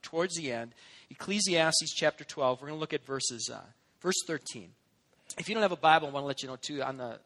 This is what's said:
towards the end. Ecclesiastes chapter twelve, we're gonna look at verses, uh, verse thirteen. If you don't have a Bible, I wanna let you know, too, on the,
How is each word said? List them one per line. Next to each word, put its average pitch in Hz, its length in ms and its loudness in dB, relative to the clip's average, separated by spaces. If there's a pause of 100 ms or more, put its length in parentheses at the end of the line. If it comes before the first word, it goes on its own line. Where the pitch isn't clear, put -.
towards 175 320 -2
the 160 160 -4
end. 117 220 -6 (380)
Ecclesiastes 170 840 2
chapter 151 300 2
twelve, 131 360 0
we're 143 80 -12
gonna 156 120 -6
look 156 120 -4
at 131 140 -2
verses, 131 480 -4
uh, 101 60 -12 (400)
verse 185 160 0 (100)
thirteen. 127 440 -8 (680)
If 175 100 -8
you 214 60 -2
don't 220 80 2
have 190 100 4
a 175 40 -4
Bible, 160 320 6
I - 20 -10
wanna 139 160 -2
let 139 160 -4
you 135 60 -8
know, 131 80 -8
too, 143 260 -6
on 135 140 -4
the, 120 300 -8